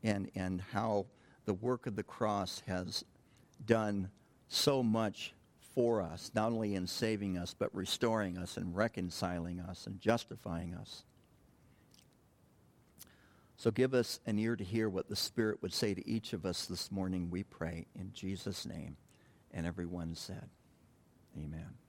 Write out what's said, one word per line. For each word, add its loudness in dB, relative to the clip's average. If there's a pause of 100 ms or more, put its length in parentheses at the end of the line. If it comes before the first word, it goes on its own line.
and, 2
and 0
how 0 (380)
the 2
work 0
of -4
the -2
cross 0
has -2 (640)
done 4 (360)
so 4
much 2 (400)
for 4
us, -6
not 4
only 0
in 0
saving 0
us, -6
but 0
restoring 2
us -6
and -4
reconciling 0
us -10
and -8
justifying 0
us. -12 (2500)
So 4
give 4
us 4
an 2
ear 4
to -4
hear 2
what -2
the -4
Spirit 2
would -2
say 2
to -4
each 0
of -4
us 0
this -6
morning, 0
we -2
pray, -6 (100)
in -8
Jesus' -4
name. -8 (540)
And -4
everyone -4
said, -10 (880)
"Amen." -8 (120)